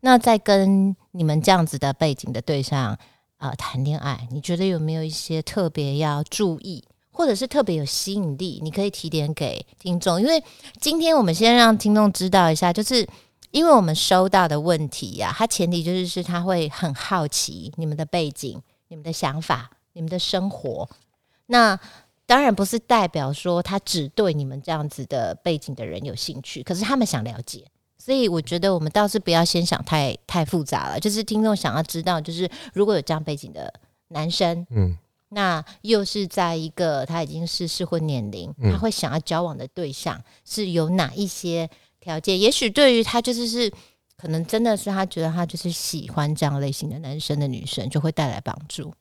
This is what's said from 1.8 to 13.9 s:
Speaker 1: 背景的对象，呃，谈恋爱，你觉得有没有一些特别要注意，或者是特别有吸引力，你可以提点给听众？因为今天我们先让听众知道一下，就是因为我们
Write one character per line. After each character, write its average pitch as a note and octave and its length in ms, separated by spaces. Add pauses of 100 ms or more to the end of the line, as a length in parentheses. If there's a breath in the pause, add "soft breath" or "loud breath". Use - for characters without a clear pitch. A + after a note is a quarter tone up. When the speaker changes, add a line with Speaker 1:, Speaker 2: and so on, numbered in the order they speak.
Speaker 1:
背 D3+ 200
景 - 200
的 B2 100
对 C#3+ 180
象， C3 380 (380 soft breath)
呃， C#3 180
谈 - 300
恋 D3 120
爱， B2+ 360
你 D3 80
觉 F3 160
得 F#3+ 100
有 F#3 100
没 D#3 180
有 D#3+ 100
一 D#3 40
些 D#3+ 320
特 E3+ 300
别 C#3+ 280
要 D3 260
注 F3 340
意， E3+ 240 (300)
或 E4+ 120
者 C4+ 80
是 G#3 140
特 C#4 160
别 F#3+ 140
有 D3+ 80
吸 - 300
引 E3+ 220
力， E3+ 240
你 D#3 120
可 G3 100
以 G3+ 80
提 E3 180
点 D#3 260
给 A#2+ 300 (140 soft breath)
听 F3 220
众？ F3 200
因 A3+ 60
为 D#4+ 160 (380 loud breath)
今 D#4 180
天 D#4+ 180
我 C4 60
们 F3 100
先 A3 220
让 A3+ 240
听 G#3 160
众 G#3 180
知 F#3 160
道 F3+ 220
一 D#3 60
下， F3 160
就 G#3+ 100
是 A#3 240 (460 loud breath)
因 D#4 120
为 E4+ 60
我 C4 100
们 D#3+ 140